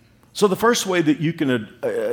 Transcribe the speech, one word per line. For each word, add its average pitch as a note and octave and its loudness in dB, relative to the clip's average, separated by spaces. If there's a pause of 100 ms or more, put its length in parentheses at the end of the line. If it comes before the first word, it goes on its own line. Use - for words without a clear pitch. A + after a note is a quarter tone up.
(320)
So G3+ 2
the F3+ 0
first A3+ 0
way F3+ 0
that D3+ 2
you D#3 0
can, B2+ -2 (160)
uh, A#2 -2